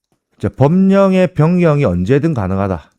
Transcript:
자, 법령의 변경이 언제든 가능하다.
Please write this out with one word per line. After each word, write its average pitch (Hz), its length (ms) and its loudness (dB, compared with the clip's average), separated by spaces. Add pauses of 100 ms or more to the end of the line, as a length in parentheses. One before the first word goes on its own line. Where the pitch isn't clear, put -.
(400)
자, 107 80 -4
법령의 185 840 2
변경이 160 500 0
언제든 123 500 0
가능하다. 95 640 -6